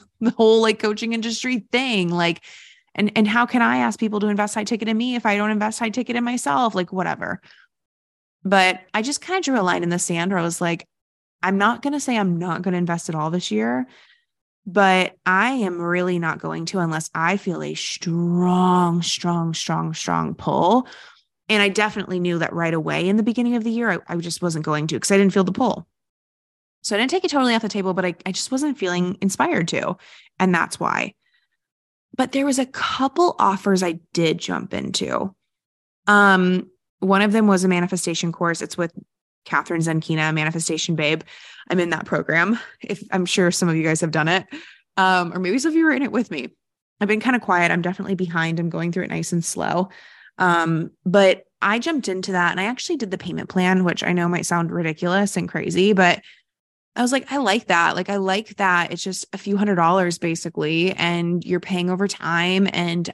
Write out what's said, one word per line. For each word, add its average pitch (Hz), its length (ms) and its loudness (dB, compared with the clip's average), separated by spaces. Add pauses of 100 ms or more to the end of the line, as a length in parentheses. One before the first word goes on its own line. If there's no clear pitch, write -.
<laughs> - 160 -18
the 226 100 0
whole, 220 320 6
like, 220 160 2
coaching 220 340 -2
industry 233 600 -4
thing. 233 380 0
Like, 175 340 0 (500)
and, 208 220 0
and 220 100 4
how 233 200 2
can 247 160 0
I 240 160 2
ask 233 200 0
people 214 220 -2
to 214 80 0
invest 208 260 -2
high 214 100 -4
ticket 214 240 -4
in 220 80 2
me 247 200 -2
if 233 80 -4
I 208 120 2
don't 208 140 0
invest 214 280 -2
high 226 120 -2
ticket 247 260 -4
in 240 80 -2
myself? 247 500 0
Like, 180 180 -2
whatever. 165 480 -4 (1040)
But 185 360 4 (120)
I 214 100 0
just 277 180 -4
kinda 370 200 -4
drew 269 200 0
a - 20 2
line 180 200 2
in 170 60 0
the 175 100 0
sand 175 320 -2
where 190 80 0
I 165 40 0
was 170 180 -4
like, 170 260 -2 (560)
"I'm 190 160 2
not 233 240 2
gonna 277 180 -2
say 247 180 -2
I'm 180 200 0
not 175 240 -4
gonna 180 140 -2
invest 170 320 -2
at 165 60 -6
all 156 160 -2
this 180 200 -4
year, 240 360 -2 (800)
but 185 580 2
I 196 280 2
am 185 280 -2
really 180 380 0
not 165 200 -2
going 165 280 -6
to 190 140 -2
unless 160 340 -2
I 170 240 0
feel 160 240 -4
a 151 120 -8
strong, 175 1300 0
strong, 170 520 -2
strong, 160 400 -4
strong 165 400 -2
pull." 170 520 2 (640)
And 208 140 2
I 202 60 4
definitely 196 520 -2
knew 175 180 0
that 160 140 -2
right 165 200 0
away 160 360 -2
in 202 80 2
the 226 60 4
beginning 240 340 0
of 214 80 -2
the 233 60 -2
year, 226 200 0
I, 165 160 0
I 170 100 -6
just 170 260 -6
wasn't 160 220 -2
going 151 240 -2
to 139 120 -4
'cause - 100 -2
I 202 60 4
didn't 196 160 4
feel 196 120 4
the 185 80 -2
pull. 220 340 -2 (960)
So - 120 -4
I 202 40 2
didn't 254 120 0
take 370 140 0
it 349 60 -2
totally 254 240 2
off 226 80 0
the 214 60 -4
table, 190 260 -2
but 185 100 0
I, 175 100 -2 (120)
I 190 60 -4
just - 180 -6
wasn't 269 260 -2
feeling 180 460 -2
inspired 196 460 0
to. - 280 -2 (420)
And 185 160 2
that's - 240 -2
why. - 360 -2 (1000)
But 262 160 -2
there 277 120 0
was 269 140 0
a 254 80 0
couple - 720 -2
offers 190 440 2
I 170 180 -4 (120)
did 165 260 0
jump - 360 -6
into. 67 600 -4 (720)
Um, 190 640 6 (280)
one 196 240 2
of 208 100 2
them 214 140 4
was 190 180 4
a 185 40 2
manifestation 175 640 -2
course. 165 280 -2
It's - 160 -10
with 170 160 -4 (520)
Catherine 165 360 -2
Zenkina, 160 540 0
Manifestation 160 600 -2
Babe. 156 280 0 (480)
I'm 180 100 2
in 170 100 0
that 160 140 -4
program. 175 540 0 (220)
If, - 220 -8 (100)
I'm 185 140 0
sure 175 240 2
some 175 180 0
of 160 80 2
you 160 60 0
guys 160 180 0
have 165 100 0
done 156 180 0
it. 180 160 2 (520)
Um, 185 360 2
or 180 60 -6
maybe 185 200 0
some 302 120 0
of 311 60 2
you 330 100 6
are 311 60 4
in 262 100 0
it 262 100 -4
with 226 180 -2
me. 131 180 -6 (520)
I've 208 80 0
been 214 120 2
kinda 240 200 2
quiet. 175 300 2
I'm 170 120 0
definitely 190 320 -4
behind. 165 460 -2
I'm 170 100 -2
going 170 220 -4
through 180 120 -4
it - 60 -8
nice 165 220 -6
and 170 120 0
slow. - 440 -2 (500)
Um, 170 520 2 (160)
but 190 380 4 (180)
I 208 160 2
jumped 285 300 -4
into 185 240 -4
that 175 180 2
and 185 100 -2
I 190 40 -2
actually 254 320 -4
did 226 140 -6
the 180 80 -6
payment 165 300 -8
plan, 185 360 2
which - 180 0
I 175 100 0
know 175 160 2
might 175 180 -2
sound 170 240 -2
ridiculous 175 640 -2
and 175 120 -4
crazy, 175 440 2
but 180 280 4 (720)
I - 60 -2
was 240 100 2
like, 262 220 -2
"I 277 60 -2
like 233 300 2
that." 170 280 2
Like, 185 140 -4
I 202 60 -2
like 196 400 -2
that. 180 360 2
It's 170 100 -8
just 190 300 -6
a 190 60 -10
few 202 180 -2
hundred 202 200 2
dollars 175 420 2
basically. 165 760 -2
And 170 500 -2
you're 180 160 -2
paying 180 300 -4
over 185 180 0
time. 180 640 0
And 170 440 -2